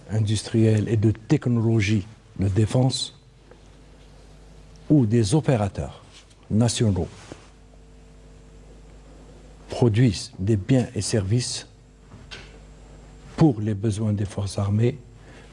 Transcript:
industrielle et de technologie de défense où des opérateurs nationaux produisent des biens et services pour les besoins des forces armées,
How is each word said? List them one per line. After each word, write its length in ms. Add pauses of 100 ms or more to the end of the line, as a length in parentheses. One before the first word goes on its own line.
industrielle 800
et 80
de 160
technologie 960 (320)
de 80
défense 720 (1700)
où 160
des 300
opérateurs 680 (480)
nationaux 600 (2500)
produisent 720
des 160
biens 400
et 60
services 640 (1700)
pour 240
les 140
besoins 400
des 120
forces 340
armées, 380 (560)